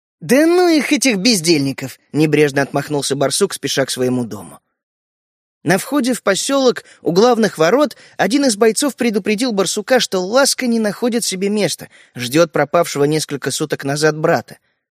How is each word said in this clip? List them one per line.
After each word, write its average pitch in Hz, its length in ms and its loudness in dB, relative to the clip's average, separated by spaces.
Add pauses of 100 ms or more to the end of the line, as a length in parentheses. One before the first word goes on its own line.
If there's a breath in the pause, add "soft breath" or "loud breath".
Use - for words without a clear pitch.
(200)
«Да 262 260 2
ну 349 220 4
их, 302 240 2
этих 254 240 0
бездельников!» — 160 840 0 (140)
небрежно 147 500 2
отмахнулся 139 540 -4
барсук, 143 380 -2
спеша 135 300 -4
к - 60 -6
своему 127 340 -2
дому. 101 340 -14 (1040)
На 185 140 2
входе 262 340 -2
в - 100 -6
поселок 254 600 0 (180 loud breath)
у 156 100 -2
главных 220 460 2
ворот 226 380 2 (200 loud breath)
один 254 280 2
из 226 120 2
бойцов 226 400 2
предупредил 214 560 -2
барсука, 202 480 0
что 185 200 -2
Ласка 254 460 0
не 233 120 0
находит 220 460 -2
себе 190 240 -4
места, 202 400 -2 (280 soft breath)
ждет 131 360 0
пропавшего 151 520 0
несколько 147 460 -2
суток 143 340 -6
назад 151 320 0
брата. 156 420 -2 (400)